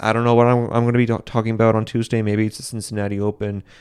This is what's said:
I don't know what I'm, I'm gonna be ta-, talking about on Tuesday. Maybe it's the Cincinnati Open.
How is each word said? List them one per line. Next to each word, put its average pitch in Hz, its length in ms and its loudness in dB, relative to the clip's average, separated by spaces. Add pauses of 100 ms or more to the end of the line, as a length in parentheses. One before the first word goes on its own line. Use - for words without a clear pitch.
I 110 100 0
don't 117 140 0
know 120 100 4
what 120 120 6
I'm, 120 180 2
I'm 117 180 0
gonna 120 140 2
be 123 80 4
ta-, 113 140 -2
talking 113 340 -4
about 113 220 4
on 110 100 0
Tuesday. 113 360 -2
Maybe 107 240 0
it's 107 120 -4
the - 60 -16
Cincinnati 104 580 -6
Open. 104 420 -4 (180)